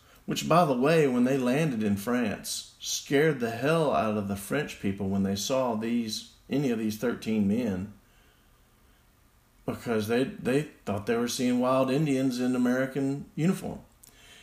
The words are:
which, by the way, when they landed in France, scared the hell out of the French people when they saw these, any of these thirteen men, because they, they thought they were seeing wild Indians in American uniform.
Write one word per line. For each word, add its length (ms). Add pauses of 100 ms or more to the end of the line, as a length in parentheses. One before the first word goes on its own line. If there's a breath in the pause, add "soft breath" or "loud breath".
(260 soft breath)
which, 220
by 160
the 120
way, 300
when 180
they 140
landed 440
in 140
France, 840
scared 580
the 120
hell 420
out 240
of 100
the 100
French 440
people 280
when 140
they 140
saw 380
these, 580 (180)
any 200
of 80
these 180
thirteen 500
men, 460 (1700 soft breath)
because 440
they, 160
they 440 (160)
thought 220
they 100
were 120
seeing 300
wild 320
Indians 500
in 140
American 800
uniform. 460 (640 loud breath)